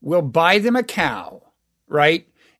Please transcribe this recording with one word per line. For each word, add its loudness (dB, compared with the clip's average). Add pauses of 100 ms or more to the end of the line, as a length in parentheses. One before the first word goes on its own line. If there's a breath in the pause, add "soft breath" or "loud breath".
we'll 0
buy 2
them 0
a 0
cow," -8 (440)
right? 0 (320 soft breath)